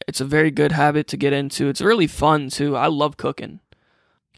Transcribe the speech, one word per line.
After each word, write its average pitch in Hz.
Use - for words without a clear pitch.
it's -
a 131
very 151
good 147
habit 147
to -
get 139
into. 139
It's 139
really 208
fun, 151
too. 147
I 131
love 147
cooking. -